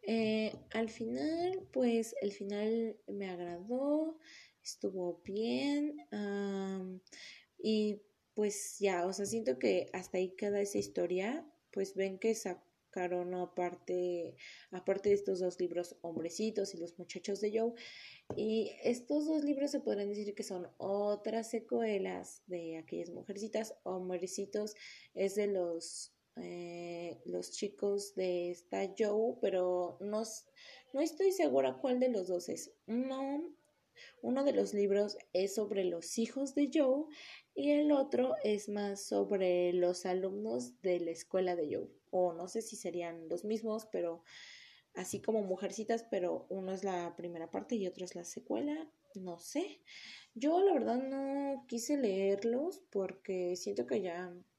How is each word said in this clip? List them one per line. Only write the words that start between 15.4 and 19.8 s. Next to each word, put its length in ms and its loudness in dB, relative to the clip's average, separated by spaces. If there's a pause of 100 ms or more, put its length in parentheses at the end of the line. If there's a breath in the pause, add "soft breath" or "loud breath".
dos 200 0
libros, 420 -2
Hombrecitos 720 -2
y 40 -10
Los 200 -8
Muchachos 420 -6
de 180 2
Joe. 160 2 (640 loud breath)
Y 360 2 (100)
estos 440 2
dos 180 2
libros 260 2
se 100 0